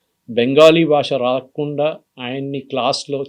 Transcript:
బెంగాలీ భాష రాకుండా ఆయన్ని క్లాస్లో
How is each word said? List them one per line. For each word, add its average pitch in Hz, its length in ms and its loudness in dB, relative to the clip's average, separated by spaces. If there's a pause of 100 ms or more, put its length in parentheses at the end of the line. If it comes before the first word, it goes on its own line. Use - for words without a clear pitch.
(300)
బెంగాలీ 147 540 4
భాష 143 280 0
రాకుండా 143 880 -4 (180)
ఆయన్ని 139 420 -8
క్లాస్లో 135 680 -4